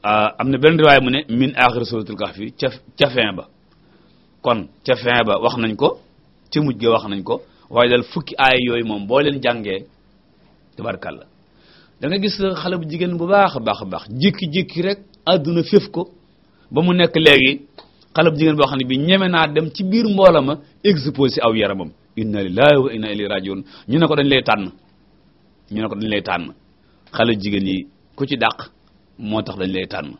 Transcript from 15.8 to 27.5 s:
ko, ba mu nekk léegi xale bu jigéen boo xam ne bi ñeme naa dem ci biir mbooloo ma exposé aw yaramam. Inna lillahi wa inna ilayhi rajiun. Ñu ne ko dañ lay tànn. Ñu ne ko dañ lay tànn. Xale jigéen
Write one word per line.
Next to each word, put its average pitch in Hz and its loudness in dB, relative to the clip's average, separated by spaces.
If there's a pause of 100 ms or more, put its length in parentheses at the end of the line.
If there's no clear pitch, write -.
ko, 170 -6 (680)
ba 143 0
mu 180 2
nekk 170 2
léegi 143 6 (640)
xale 160 4
bu 151 -6
jigéen 156 2
boo 143 4
xam 135 -6
ne 131 -2
bi 131 -4
ñeme 185 2
naa 165 2
dem 156 -2
ci 202 -8
biir 226 0
mbooloo 185 6
ma 139 -2 (300)
exposé 139 2
aw 113 2
yaramam. 98 -2 (260)
Inna 107 -4
lillahi 120 4
wa 131 2
inna 107 -6
ilayhi 101 -4
rajiun. 95 -6 (240)
Ñu 135 0
ne 165 4
ko 151 2
dañ 143 0
lay 131 2
tànn. 104 -2 (1000)
Ñu 104 -6
ne 110 -4
ko 104 -8
dañ 107 -6
lay 104 -2
tànn. 87 -6 (600)
Xale 117 2
jigéen 98 -2